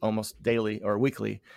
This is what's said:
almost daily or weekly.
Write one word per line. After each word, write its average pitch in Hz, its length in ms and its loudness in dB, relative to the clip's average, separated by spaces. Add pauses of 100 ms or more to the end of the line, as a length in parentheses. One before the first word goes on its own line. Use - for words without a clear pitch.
almost 110 400 -2
daily 110 400 2
or 104 160 0
weekly. 107 440 0 (160)